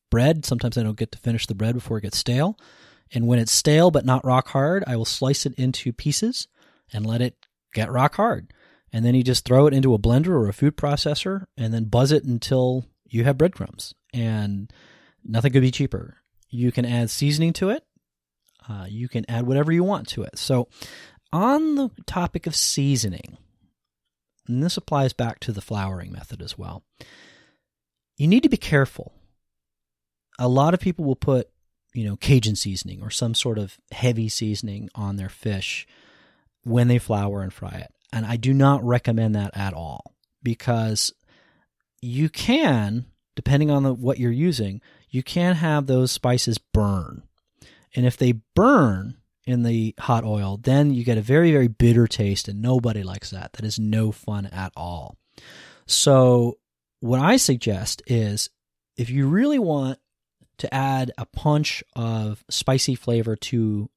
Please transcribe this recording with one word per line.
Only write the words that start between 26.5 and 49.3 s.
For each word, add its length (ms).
well, 260
you 120
need 140
to 60
be 80
careful. 560
A 100
lot 260
of 60
people 240
will 120
put, 320
you 100
know, 120
Cajun 380
seasoning 480
or 80
some 240
sort 240
of 200
heavy 380
seasoning 680
on 220
their 120
fish 580
when 260
they 100
flour 440
and 100
fry 320
it. 80
And 120
I 120
do 180
not 300
recommend 500
that 220
at 180
all, 400
because 720
you 280
can, 800
depending 360
on 120
the, 120
what 240
you're 120
using, 500
you 140
can 340
have 300
those 260
spices 460
burn. 640
And 120
if 100
they 240
burn 640